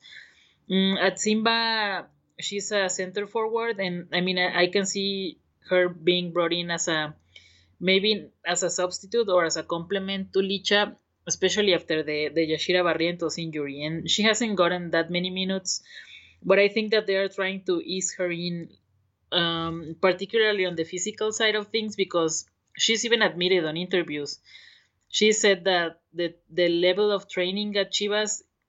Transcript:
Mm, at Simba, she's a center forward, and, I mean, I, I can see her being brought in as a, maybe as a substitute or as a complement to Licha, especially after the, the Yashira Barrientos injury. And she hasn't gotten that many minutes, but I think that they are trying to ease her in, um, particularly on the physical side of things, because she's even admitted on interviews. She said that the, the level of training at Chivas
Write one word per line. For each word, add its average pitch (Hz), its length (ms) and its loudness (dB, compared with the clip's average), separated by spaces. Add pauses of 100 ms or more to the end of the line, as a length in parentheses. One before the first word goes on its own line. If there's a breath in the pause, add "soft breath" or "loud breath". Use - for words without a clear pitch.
(720 loud breath)
Mm, 190 280 4
at 185 220 2
Simba, 220 840 0 (340)
she's 202 320 -6
a 190 160 2
center 190 380 -4
forward, 226 520 -2
and, 180 320 -4
I 175 120 0
mean, 180 160 0
I, 180 240 2
I 180 60 6
can 190 180 0
see 196 520 -4 (320)
her 180 200 4
being 175 420 0
brought 170 220 0
in 175 160 -4
as 170 180 -2
a, 156 260 -2 (640 soft breath)
maybe 190 520 2 (160)
as 175 160 0
a 175 80 0
substitute 190 580 -2
or 180 160 6
as 160 140 -2
a 156 40 -6
complement 190 720 -4
to 190 60 2
Licha, 196 580 2 (300)
especially 185 480 2
after 160 280 0
the, 151 320 -2
the 160 180 2
Yashira 180 300 2
Barrientos 170 560 0
injury. 147 460 -6
And 165 260 -4
she 214 120 2
hasn't 214 340 2
gotten 175 360 0
that 165 180 0
many 180 180 -2
minutes, 190 540 -4 (600 loud breath)
but 185 160 4
I 202 100 6
think 214 240 -2
that 214 140 2
they 196 100 0
are 196 120 0
trying 190 360 -6
to 175 200 0
ease 185 320 -4
her 180 140 -2
in, 170 400 -6 (600)
um, 165 720 -2
particularly 196 640 2
on 175 100 -2
the 165 100 -2
physical 214 480 -4
side 214 220 0
of 208 120 -2
things, 220 300 -4
because 165 500 0 (320)
she's 220 260 0
even 226 160 2
admitted 175 460 2
on 156 100 -4
interviews. 165 640 -4 (720 loud breath)
She 214 220 4
said 196 320 2
that 175 360 0 (140)
the, 170 200 -4 (160)
the 175 180 2
level 180 440 4
of 196 160 -4
training 202 480 -2
at 196 160 0
Chivas 208 500 -2 (260)